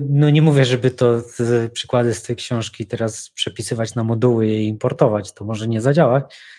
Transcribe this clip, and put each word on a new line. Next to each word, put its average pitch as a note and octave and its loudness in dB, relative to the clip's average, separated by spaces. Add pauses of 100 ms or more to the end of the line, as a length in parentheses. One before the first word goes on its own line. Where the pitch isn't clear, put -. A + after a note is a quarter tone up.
no C#3+ 4
nie D3+ 4
mówię, C#3+ 6
żeby B2 0
to A#2+ 2
z, A#2 -2
przykłady A#2+ -2
z - -10
tej A#2+ -6
książki A2+ -8
teraz A2+ -6
przepisywać - -6
na A#2 -2
moduły A2+ 2
i G#2+ 0
importować, G#2+ -2
to - -16
może A2 -6
nie A2+ -2
zadziałać. C#3 2 (220)